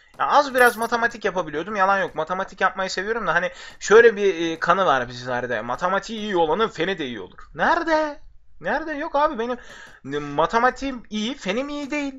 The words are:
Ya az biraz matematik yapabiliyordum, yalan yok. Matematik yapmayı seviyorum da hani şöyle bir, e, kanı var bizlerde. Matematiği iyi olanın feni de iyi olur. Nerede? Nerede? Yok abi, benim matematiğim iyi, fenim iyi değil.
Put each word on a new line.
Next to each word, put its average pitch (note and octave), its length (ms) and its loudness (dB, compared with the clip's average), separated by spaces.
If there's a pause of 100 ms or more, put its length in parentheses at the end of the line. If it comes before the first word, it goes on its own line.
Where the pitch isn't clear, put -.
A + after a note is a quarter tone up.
(200)
Ya C#3 80 0
az C4 280 4
biraz A#3+ 220 6
matematik A#3 480 -4
yapabiliyordum, F3 500 -4
yalan G3 240 4
yok. E3+ 160 -4
Matematik F#3 460 -6
yapmayı F#3+ 280 0
seviyorum G#3 380 -4
da D#3+ 80 0
hani F3+ 160 0 (280)
şöyle A3+ 360 8
bir, E3+ 360 0
e, D#3+ 80 -6
kanı F3+ 260 4
var C3 220 4
bizlerde. B2 540 -4
Matematiği F3+ 580 -4
iyi G#3 180 -2
olanın E3+ 300 2
feni F3 300 -4
de D3+ 80 -6
iyi A#2 160 -10
olur. - 180 -16 (160)
Nerede? D#4 640 0 (420)
Nerede? D#4 320 -4
Yok C#4 220 -8
abi, C#4+ 240 2
benim D3 840 -8
matematiğim A#3 840 0
iyi, G#3+ 280 -6
fenim A#3+ 320 -4
iyi D4 220 -8
değil. C#4+ 280 -4